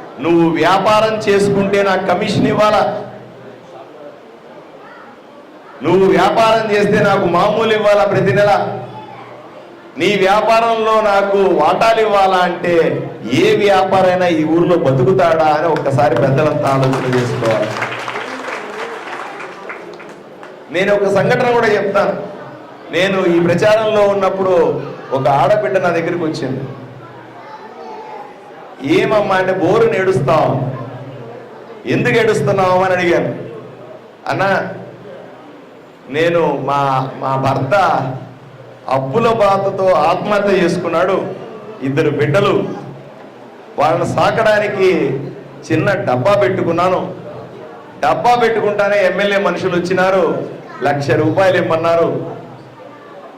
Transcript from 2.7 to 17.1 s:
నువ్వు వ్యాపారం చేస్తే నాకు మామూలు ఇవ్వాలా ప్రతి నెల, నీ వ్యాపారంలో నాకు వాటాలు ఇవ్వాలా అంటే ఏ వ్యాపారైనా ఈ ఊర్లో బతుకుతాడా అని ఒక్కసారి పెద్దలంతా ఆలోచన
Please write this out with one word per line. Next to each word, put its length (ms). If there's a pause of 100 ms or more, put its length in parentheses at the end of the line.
నువ్వు 220
వ్యాపారం 680
చేస్తే 320
నాకు 220
మామూలు 480
ఇవ్వాలా 300
ప్రతి 300
నెల, 460 (1160)
నీ 180
వ్యాపారంలో 840
నాకు 360
వాటాలు 640
ఇవ్వాలా 360
అంటే 720 (240)
ఏ 220
వ్యాపారైనా 720
ఈ 160
ఊర్లో 320
బతుకుతాడా 680
అని 220
ఒక్కసారి 480
పెద్దలంతా 540
ఆలోచన 460